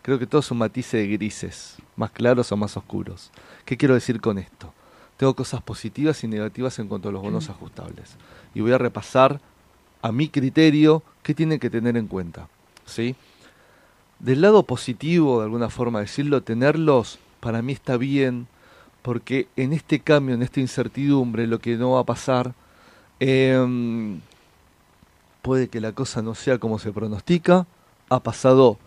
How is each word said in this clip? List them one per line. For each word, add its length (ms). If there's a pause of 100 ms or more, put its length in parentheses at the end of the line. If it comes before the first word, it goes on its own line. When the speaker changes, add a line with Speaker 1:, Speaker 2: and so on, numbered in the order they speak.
Speaker 1:
Creo 160
que 80
todos 180
son 140
matices 340
de 140
grises, 720 (200)
más 140
claros 400
o 60
más 200
oscuros. 540 (340)
¿Qué 100
quiero 200
decir 260
con 160
esto? 340 (460)
Tengo 160
cosas 280
positivas 640
y 40
negativas 520
en 80
cuanto 220
a 20
los 120
bonos 240
Speaker 2:
Mm. 40
Speaker 1:
ajustables. 640 (380)
Y 80
voy 100
a 60
repasar 640 (600)
a 100
mi 160
criterio 720 (200)
qué 120
tienen 260
que 100
tener 260
en 120
cuenta, 420 (360)
¿sí? 300 (1040)
Del 220
lado 220
positivo, 760
de 60
alguna 240
forma 320
decirlo, 420
tenerlos 760 (200)
para 220
mí 100
está 240
bien, 520 (540)
porque 540
en 160
este 300
cambio, 340
en 80
esta 160
incertidumbre, 880
lo 120
que 180
no 140
va 100
a 20
pasar, 500 (680)
em, 960 (1200)
puede 280
que 100
la 140
cosa 280
no 140
sea 220
como 220
se 120
pronostica. 720 (440)
Ha 100
pasado 680